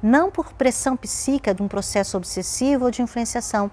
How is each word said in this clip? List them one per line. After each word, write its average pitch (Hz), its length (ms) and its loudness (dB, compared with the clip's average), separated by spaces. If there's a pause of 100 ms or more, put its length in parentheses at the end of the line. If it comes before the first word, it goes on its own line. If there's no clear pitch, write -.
não 285 300 6
por - 220 -4
pressão 254 440 0
psíquica 262 560 -2
de 190 120 -4
um 196 40 -2
processo 202 480 -2
obsessivo 247 680 0
ou 247 80 2
de 247 100 -2
influenciação, 226 720 -2